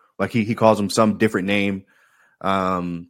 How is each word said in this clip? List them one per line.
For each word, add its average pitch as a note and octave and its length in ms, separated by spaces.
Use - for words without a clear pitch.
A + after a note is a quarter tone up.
Like, F#2+ 120
he, A2+ 120
he A2 120
calls G#2+ 240
him G2+ 100
some G#2+ 280
different G#2 300
name. G2+ 380
Um, F2+ 680